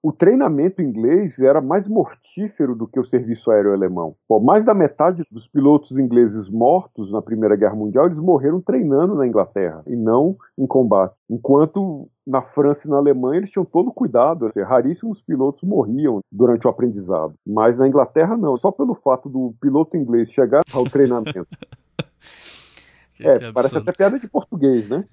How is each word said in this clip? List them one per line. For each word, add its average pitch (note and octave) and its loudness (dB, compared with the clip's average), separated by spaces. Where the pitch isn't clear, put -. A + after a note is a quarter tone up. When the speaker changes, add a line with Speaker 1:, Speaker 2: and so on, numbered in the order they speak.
Speaker 1:
o D#3 -2
treinamento F#3 0
inglês C#3 0
era C3 4
mais E3 -2
mortífero G3 -4
do A2 -6
que - -6
o B2 -2
serviço A#2 -2
aéreo G2+ 4
alemão. F2+ -4
Pô, A2 4
mais F3+ 4
da A3 4
metade E3+ 0
dos A2 -20
pilotos C#3+ 2
ingleses A#2 0
mortos A2+ -2
na G#2 -4
Primeira G#2+ 0
Guerra G#2 0
Mundial, G#2+ 0
eles E3+ -2
morreram D#3+ 0
treinando F3+ 0
na C3+ 0
Inglaterra, F#2 -2
e A#2+ -8
não A#2+ 0
em C3 -2
combate. G#2 2
Enquanto C#3+ 0
na C3 -2
França D3 -2
e - -10
na C#3+ 0
Alemanha C#3 0
eles G3+ -8
tinham F3+ -4
todo G3+ 0
o - -10
cuidado, C3+ 0
assim, G#2 -4
raríssimos C3+ -2
pilotos C#3 -4
morriam C3+ -2
durante A#2+ 2
o B2 4
aprendizado. F#2+ -4
Mas A2 2
na C3 2
Inglaterra D#3 2
não, D3+ -2
só - 0
pelo B3 -4
fato C3 -2
do B2+ -6
piloto D3+ -2
inglês A#2 -2
chegar C3+ 2
ao B2+ 0
treinamento. B2 -2
Speaker 2:
<laughs> - -20
Que, - -12
Speaker 1:
É, C3+ 4
Speaker 2:
que A#2 -10
Speaker 1:
parece B2 -2
Speaker 2:
absurdo. A2 -6
Speaker 1:
até F3 -8
piada G3 0
de A3+ -14
português, C3+ -2
né? E3 -6